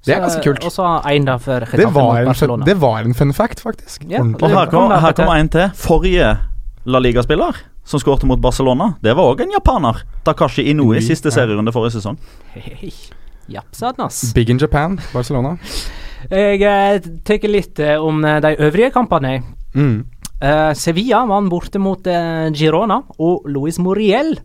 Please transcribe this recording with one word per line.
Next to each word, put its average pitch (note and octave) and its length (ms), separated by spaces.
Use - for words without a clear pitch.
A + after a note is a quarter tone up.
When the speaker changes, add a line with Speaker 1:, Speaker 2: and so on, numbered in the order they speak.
Speaker 1:
Det C#3+ 120
er - 20
Speaker 2:
Så, F3+ 80
Speaker 1:
ganske E3 160
kult. C#3+ 220
Speaker 2:
og F3 80
så F#3 120
en C#3+ 160
da C3 120
for B2+ 240
Speaker 1:
Det A2+ 80
Speaker 2:
Getafe F#3 240
Speaker 1:
var C#3 100
Speaker 2:
mot A#2 140
Speaker 1:
en A#2+ 80
fun, - 0
Speaker 2:
Barcelona. C3 400
Speaker 1:
det F#3+ 120
var B2 220
en A#2 140
fun C#3 180
fact, - 320
faktisk. - 460
Speaker 2:
Ja, G#3 100
Speaker 1:
Ordentlig. A2+ 240
Speaker 3:
Og D#3+ 60
her F3+ 160
Speaker 2:
det D#3+ 60
Speaker 3:
kom, E3+ 100
Speaker 2:
kom - 80
da, F#3+ 100
Speaker 3:
her D#3+ 140
Speaker 2:
Petter. E3+ 100
Speaker 3:
kommer E3 160
en D#3 100
til. F3+ 260
Forrige D#3+ 640
La B2+ 140
Liga-spiller C3 560
som D3+ 160
skårte C#3 240
mot B2+ 160
Barcelona, C3 600
det A2+ 140
var D3 180
også D#3+ 100
en F#4 80
japaner. G3+ 500
Takashi D3 420
Inoue, D3 300
Speaker 1:
Inoue, E3 40
Speaker 3:
siste D#3 300
Speaker 1:
ja. D#3 140
Speaker 3:
serierunde G#2+ 260
forrige A#2 300
sesong. A#2+ 160
Speaker 2:
Hei, - 380
japsa - 460
den, A#3 100
ass. - 280
Speaker 1:
Big A#2 160
in B2 100
Japan, D3+ 380
Barcelona. C3+ 440
Speaker 2:
Jeg, G3+ 320
eh, G3+ 380
tenker G#3 260
litt, G3+ 300
eh, D3 160
om, D#3 300
eh, D3+ 160
de D3+ 160
øvrige F3 340
kampene. C3+ 500
Speaker 1:
Mm. B2 320
Speaker 2:
Eh, D3+ 320
Sevilla G3+ 520
vant G3+ 240
borte F3 300
mot, F#3+ 260
eh, E3 460
Girona, E3 500
og E3+ 260
Luis D3 340
Muriel G#3 640